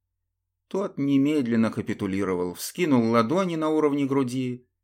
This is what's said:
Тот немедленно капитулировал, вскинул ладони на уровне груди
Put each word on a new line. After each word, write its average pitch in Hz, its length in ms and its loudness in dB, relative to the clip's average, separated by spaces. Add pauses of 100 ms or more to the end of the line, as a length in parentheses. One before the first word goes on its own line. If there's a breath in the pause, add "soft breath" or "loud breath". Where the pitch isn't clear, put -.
(680)
Тот 196 280 -6
немедленно 135 720 2
капитулировал, 95 840 -4
вскинул 131 560 0
ладони 160 460 0
на 160 120 -2
уровне 147 380 2
груди 127 600 -4 (160)